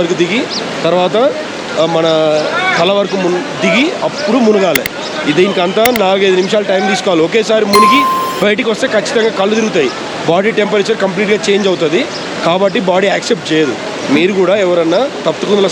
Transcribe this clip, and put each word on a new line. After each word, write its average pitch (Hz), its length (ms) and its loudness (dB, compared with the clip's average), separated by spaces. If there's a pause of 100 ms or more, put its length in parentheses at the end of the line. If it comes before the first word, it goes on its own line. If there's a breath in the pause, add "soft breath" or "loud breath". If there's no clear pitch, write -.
వరకు 170 220 0
దిగి, 190 180 0 (460)
తర్వాత, 180 300 0 (640)
ఆ, 160 40 4 (100)
మన 165 120 2 (720)
తల 170 200 2
వరకు 196 240 -2
మున్-, 175 220 0 (180)
దిగి 226 220 2 (220)
అప్పుడు 220 400 -2
మునగాలి. 185 380 2 (460)
ఇది 151 80 2
దీనికంతా 190 460 2 (180)
నాలుగైదు 190 380 2
నిమిషాలు 202 300 0
టైం 190 200 2
తీసుకోవాలి. 180 380 0
ఒకేసారి 220 440 2
మునిగి 262 280 6 (420)
బయటికి 208 300 0
వస్తే 180 220 -2
ఖచ్చితంగా 220 360 0 (100)
కళ్ళు 202 180 2
తిరుగుతాయి, 185 320 0 (380)
బాడీ 196 220 2 (100)
టెంపరేచర్ 208 440 0
కంప్లీట్గా 190 340 0 (100)
చేంజ్ 202 220 2
అవుతుంది, 170 300 0 (460)
కాబట్టి 190 320 0 (120)
బాడీ 190 240 2
యాక్సెప్ట్ 175 380 -4
చేయదు. 151 220 2 (420)
మీరు 180 240 2
కూడా 180 140 2 (120)
ఎవరన్నా 175 340 2 (260)
తప్తుకుందుల 190 460 0